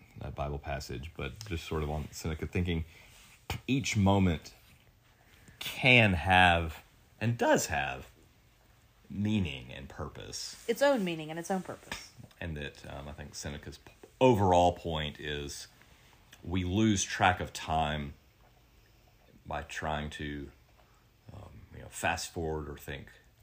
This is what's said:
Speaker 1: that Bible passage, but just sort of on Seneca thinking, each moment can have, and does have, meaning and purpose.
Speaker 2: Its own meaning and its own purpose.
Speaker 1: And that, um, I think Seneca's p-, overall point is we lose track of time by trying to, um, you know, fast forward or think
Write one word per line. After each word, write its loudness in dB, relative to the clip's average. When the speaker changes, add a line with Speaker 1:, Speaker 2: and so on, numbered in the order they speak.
Speaker 1:
that -10
Bible -6
passage, -8
but -8
just -6
sort -4
of -4
on -4
Seneca -6
thinking, -2
each 0
moment 4
can 6
have, 6
and 0
does 4
have, -4
meaning -2
and -12
purpose. -12
Speaker 2:
Its -2
own 4
meaning -4
and -8
its -8
own -2
purpose. -12
Speaker 1:
And -6
that, -10
um, -12
I -12
think -14
Seneca's -12
p-, -20
overall 6
point -6
is -8
we -2
lose 2
track 2
of -8
time -2
by -8
trying -4
to, -8
um, -16
you -14
know, -16
fast -4
forward -4
or -10
think -12